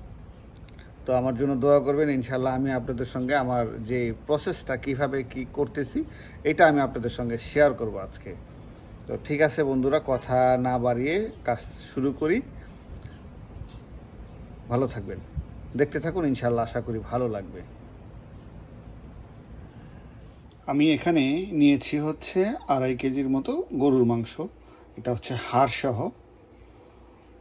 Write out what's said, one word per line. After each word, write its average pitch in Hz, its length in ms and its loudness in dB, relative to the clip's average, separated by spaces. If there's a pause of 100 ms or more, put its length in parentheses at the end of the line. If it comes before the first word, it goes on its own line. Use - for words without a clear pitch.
(1040)
তো 127 80 2
আমার 127 220 2
জন্য 139 200 2
দোয়া 143 240 8
করবেন। 143 300 4
ইনশাল্লাহ 127 460 0
আমি 135 160 2
আপনাদের 127 340 -2
সঙ্গে 127 300 -2
আমার 120 480 0
যে 117 300 0 (140)
প্রসেসটা, 147 500 0
কীভাবে 135 460 -2
কী 123 300 -8
করতেছি, 147 500 -2 (400)
এটা 160 240 8
আমি 147 120 6
আপনাদের 120 300 0
সঙ্গে 117 280 -4
শেয়ার 147 360 4
করব 107 240 -4
আজকে। 95 380 -12 (720)
তো 120 180 -4
ঠিক 147 160 0
আছে 156 220 4
বন্ধুরা, 135 420 4
কথা 127 520 4
না 127 200 2
বাড়িয়ে 131 520 2 (160)
কাজ 117 140 0 (340)
শুরু 135 200 0
করি। 160 280 2 (2250)
ভালো 123 180 2
থাকবেন, 101 300 -8 (600)
দেখতে 226 220 2
থাকুন, 160 260 -2
ইনশাল্লাহ 120 400 2
আশা 117 160 -4
করি 113 180 -6
ভালো 120 300 -2
লাগবে। 92 320 -6 (3000)
আমি 147 280 4
এখানে 156 580 2
নিয়েছি 147 460 6
হচ্ছে 170 560 0 (140)
আড়াই 131 300 2
কেজির 135 320 0
মতো 135 340 0 (100)
গরুর 131 320 6
মাংস। 117 360 0 (560)
এটা 120 160 -2
হচ্ছে 120 240 -4 (140)
হাড়সহ। 127 580 2 (1300)